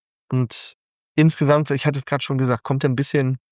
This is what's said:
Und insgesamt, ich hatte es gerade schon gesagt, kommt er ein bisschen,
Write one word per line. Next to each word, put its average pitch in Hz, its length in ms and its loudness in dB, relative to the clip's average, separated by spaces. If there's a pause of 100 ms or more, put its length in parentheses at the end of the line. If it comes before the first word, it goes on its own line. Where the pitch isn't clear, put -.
(320)
Und - 420 -2 (420)
insgesamt, 151 560 4
ich 143 140 -2
hatte 143 140 0
es - 60 -8
gerade 139 180 -4
schon 139 140 -4
gesagt, 123 260 0
kommt 135 200 -4
er 143 60 2
ein 123 60 0
bisschen, 131 420 0 (140)